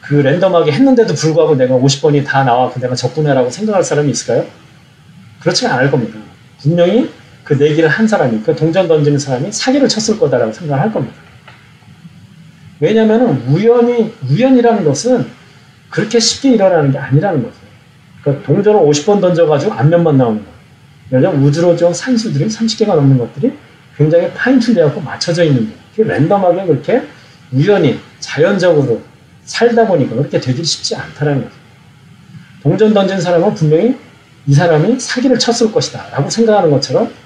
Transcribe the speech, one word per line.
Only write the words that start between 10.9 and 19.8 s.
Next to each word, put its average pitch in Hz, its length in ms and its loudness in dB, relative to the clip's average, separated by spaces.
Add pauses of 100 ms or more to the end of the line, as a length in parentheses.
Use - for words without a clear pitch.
겁니다. - 240 -8 (1600)
왜냐면은 220 680 2
우연히, 233 680 2 (140)
우연이라는 233 560 2
것은 220 420 0 (600)
그렇게 214 320 -2
쉽게 262 320 0
일어나는 180 400 2
게 - 60 -4
아니라는 156 440 0
거죠. - 140 -10 (680)
그러니까 139 240 -4
동전을 202 360 2
오십 147 220 2
번 202 160 2
던져가지고 170 520 2
앞면만 160 440 2